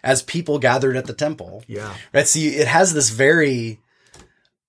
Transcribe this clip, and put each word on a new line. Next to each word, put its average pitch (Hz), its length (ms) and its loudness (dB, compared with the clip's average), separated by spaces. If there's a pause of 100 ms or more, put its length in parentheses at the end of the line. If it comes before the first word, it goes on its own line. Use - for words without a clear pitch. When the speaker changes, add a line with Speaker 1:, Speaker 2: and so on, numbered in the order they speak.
Speaker 1:
as 131 180 0
people 165 380 -4
gathered 127 380 2
at 123 80 -6
the 113 80 -12
temple. 113 540 -8
Speaker 2:
Yeah. 104 260 -12 (200)
Speaker 1:
Right? 147 140 2
So 156 120 2
you, 156 120 0
it 139 160 2
has 170 260 4
this 139 160 0
very, 131 680 2 (880)